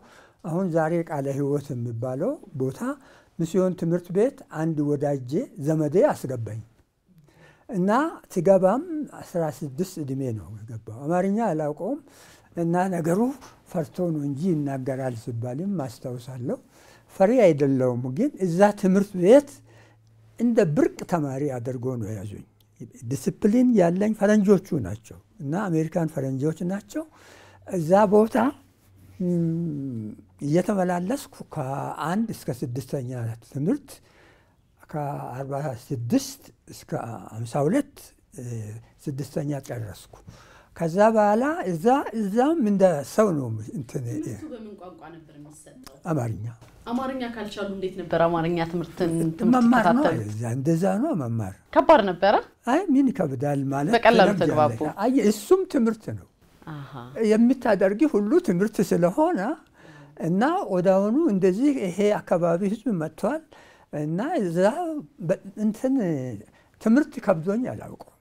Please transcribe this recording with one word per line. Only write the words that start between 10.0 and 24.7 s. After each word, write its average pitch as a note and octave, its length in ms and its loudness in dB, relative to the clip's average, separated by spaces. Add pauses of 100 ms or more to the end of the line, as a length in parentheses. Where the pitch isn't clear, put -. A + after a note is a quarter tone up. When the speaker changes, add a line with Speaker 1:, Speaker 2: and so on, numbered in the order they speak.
Speaker 1:
ነው G2 220 -10
የገባው። A2 440 -14
አማርኛ F3+ 440 0
አላውቀውም። E3 560 -4 (560)
እና E3+ 200 0 (140)
ነገሩ E3+ 300 0 (480)
ፈርቶ - 300 -6 (120)
ነው D#3 120 -2
እንጂ C#3+ 260 -4
ይናገራል C3+ 680 -2
ሲባልም B2 640 -6
አስታውሳለሁ። B2+ 800 -8 (580)
ፈሪ F#3+ 240 6
አይደለሁም፣ C3+ 640 4 (100)
ግን A3+ 200 -2 (100)
እዛ F3 180 0 (160)
ትምህርት G3 400 2
ቤት G#3+ 340 6 (880)
እንደ A#3+ 180 2 (100)
ብርቅ D#3+ 380 0
ተማሪ C#3+ 460 -2
አድርጎ B2 340 -6 (100)
ነው A2+ 120 -6
የያዙኝ። G#2 380 -10 (600)
ዲስፕሊን G#3 680 2
ያለኝ F#3+ 420 4
ፈረንጆቹ G#3 520 4 (120)